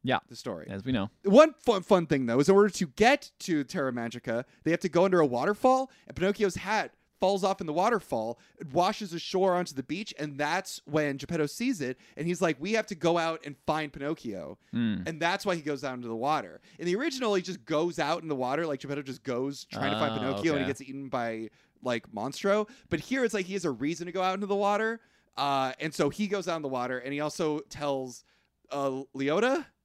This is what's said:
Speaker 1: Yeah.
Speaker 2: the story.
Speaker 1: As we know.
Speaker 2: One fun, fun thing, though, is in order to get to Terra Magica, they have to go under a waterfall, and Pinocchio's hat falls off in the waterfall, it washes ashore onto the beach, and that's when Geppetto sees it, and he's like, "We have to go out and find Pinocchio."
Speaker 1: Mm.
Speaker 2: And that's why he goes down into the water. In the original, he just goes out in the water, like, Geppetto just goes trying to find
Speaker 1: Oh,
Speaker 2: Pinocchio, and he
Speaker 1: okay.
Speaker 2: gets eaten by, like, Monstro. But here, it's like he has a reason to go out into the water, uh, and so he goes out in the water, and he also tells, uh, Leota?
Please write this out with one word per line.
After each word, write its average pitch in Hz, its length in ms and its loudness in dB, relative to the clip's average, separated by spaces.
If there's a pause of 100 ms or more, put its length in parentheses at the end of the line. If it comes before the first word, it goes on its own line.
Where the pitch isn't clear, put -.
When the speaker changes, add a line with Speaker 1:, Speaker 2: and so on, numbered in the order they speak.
Speaker 1:
Yeah. 127 160 0 (100)
Speaker 2:
the 120 60 -20
story. 92 340 -8
Speaker 1:
As 98 160 -8
we 131 60 -4
know. - 200 0 (140)
Speaker 2:
One 277 300 10
fun, 208 280 0
fun 175 240 4
thing, 135 200 2
though, 117 140 4
is 147 80 6
in 190 80 8
order 202 140 8
to 180 180 -4
get 240 420 2 (100)
to 156 220 0
Terra 135 300 -2
Magica, 117 520 -4 (200)
they 160 80 2
have 170 80 0
to 190 80 -2
go 170 160 6
under 185 160 6
a 151 60 8
waterfall, 208 680 2 (160)
and - 80 -12
Pinocchio's 190 400 0
hat 190 380 -2 (260)
falls 190 220 4
off 190 180 0
in 185 60 -6
the 156 60 -4
waterfall, 151 640 0 (220)
it 139 120 -12
washes 180 400 0
ashore 180 440 0
onto 175 180 -2
the 131 80 -6
beach, 151 380 -8
and 147 180 -8
that's 160 460 -2
when 147 320 0
Geppetto 151 300 -2
sees 233 340 -2
it, 127 180 -4 (180)
and 160 120 -4
he's 175 120 -2
like, 165 200 2
"We 196 140 -2
have 220 120 0
to 208 80 -8
go 170 240 2
out 165 260 -2
and 143 120 -10 (100)
find 151 260 -2
Pinocchio." 113 640 -6 (160)
Speaker 1:
Mm. 98 360 -2
Speaker 2:
And 160 120 -8
that's 175 240 -2
why 185 120 0
he 165 40 -6
goes 143 200 -4
down 131 140 -6
into 123 120 -10
the 113 80 -6
water. 117 460 -2 (180)
In 165 80 -6
the 175 80 2
original, 254 400 0
he 185 80 2
just 175 220 -10
goes 160 340 -2
out 160 240 0
in 160 60 -8
the 147 80 -2
water, 139 320 -2
like, 143 100 -2
Geppetto 143 240 -6
just 131 220 -10
goes 131 400 -4
trying 101 260 -4
to 107 80 -2
find 143 160 0
Speaker 1:
Oh, - 40 -4
Speaker 2:
Pinocchio, 143 340 -2
and 143 80 0
he - 20 -2
Speaker 1:
okay. - 60 -2
Speaker 2:
gets 139 120 -6
eaten 135 280 -12
by, 113 420 -4 (320)
like, 120 300 -2
Monstro. 196 560 0 (200)
But 202 120 -2
here, 262 240 -2
it's 214 100 0
like 190 120 -2
he 190 80 -8
has 175 100 -4
a 151 80 0
reason 147 340 -4
to 175 60 -10
go 185 100 -2
out 185 120 2
into 202 120 -4
the 196 80 0
water, 208 460 0 (360)
uh, 135 440 0
and 151 120 -4
so 143 180 2
he 208 180 -2
goes 190 180 -2
out 175 80 -2
in 160 80 -6
the 143 60 -4
water, 127 320 -4
and 131 120 -8
he 143 60 -4
also 151 400 -2 (100)
tells, 135 540 -6 (480)
uh, 139 320 -2 (100)
Leota? 202 540 2 (180)